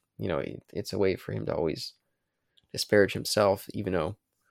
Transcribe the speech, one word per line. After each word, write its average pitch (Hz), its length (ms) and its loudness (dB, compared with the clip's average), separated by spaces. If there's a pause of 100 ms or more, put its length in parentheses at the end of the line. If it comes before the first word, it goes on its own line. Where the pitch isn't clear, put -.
(180)
you 104 100 -4
know, 80 100 0
it, - 240 -6 (100)
it's - 200 -6
a 98 60 -2
way 95 160 4
for - 180 -8
him 107 140 -6
to - 80 -2
always - 400 -2 (760)
disparage 98 400 4
himself, 101 600 2
even 98 200 -4
though 87 240 0 (340)